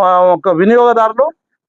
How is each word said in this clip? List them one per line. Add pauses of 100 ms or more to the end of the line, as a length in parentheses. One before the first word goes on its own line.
ఆ,
ఒక
వినియోగదారులు (380)